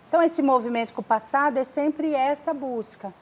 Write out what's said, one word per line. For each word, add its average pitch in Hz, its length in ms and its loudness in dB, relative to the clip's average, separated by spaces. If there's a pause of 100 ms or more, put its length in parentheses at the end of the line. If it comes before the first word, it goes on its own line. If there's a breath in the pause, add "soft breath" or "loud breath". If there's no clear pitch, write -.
Então, 339 140 4
esse 330 220 2
movimento 240 500 2
com - 80 -8
o - 20 -6
passado 277 540 0
é 262 60 2
sempre 302 500 -2
essa 285 400 0
busca 247 580 -8 (100)